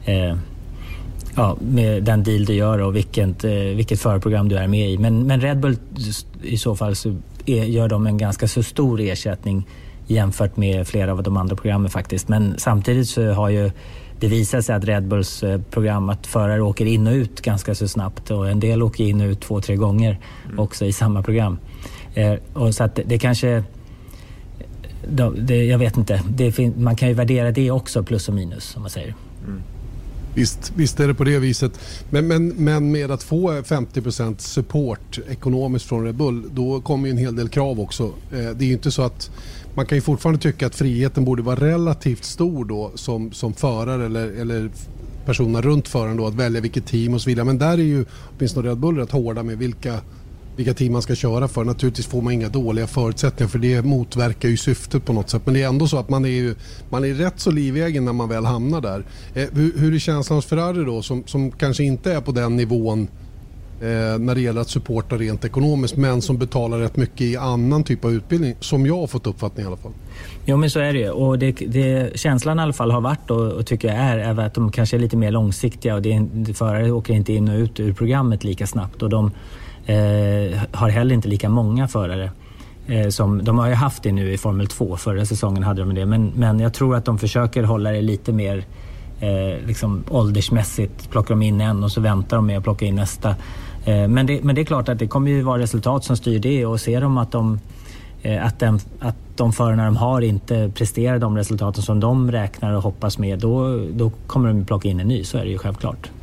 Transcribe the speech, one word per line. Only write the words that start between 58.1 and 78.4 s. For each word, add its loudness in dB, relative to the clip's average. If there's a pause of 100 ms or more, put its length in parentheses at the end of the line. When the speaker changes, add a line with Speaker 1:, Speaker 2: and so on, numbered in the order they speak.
Speaker 3:
man -2
väl 0
hamnar 0
där. -4 (300)
Eh, -2
hur, 2
hur 4
är 2
känslan 0
hos 0
Ferrari 0
då, -4
som, -4
som -2
kanske 0
inte 0
är -2
på -4
den 0
nivån, 0 (760)
eh, -6 (320)
när 0
det 0
gäller 0
att -4
supporta -2
rent -2
ekonomiskt, 0
men 2
som 0
betalar -2
rätt -2
mycket 0
i 0
annan 2
typ -2
av 2
utbildning, 0
som 2
jag 2
har -4
fått -4
uppfattning -4
i -6
alla -6
fall? -14 (540)
Speaker 1:
Jo, 4
men 4
så 0
är 0
det 0
ju. 0
Och 2
det, 2
det, 0
känslan 2
i 2
alla 0
fall 2
har 4
varit -2
och, 2
och -2
tycker 0
jag 0
är, 2
är 0
att -2
de 2
kanske 2
är 4
lite 2
mer 4
långsiktiga 0
och 0
det 2
är, 0
förare 2
åker 0
inte 2
in 4
och 2
ut 0
ur 2
programmet 2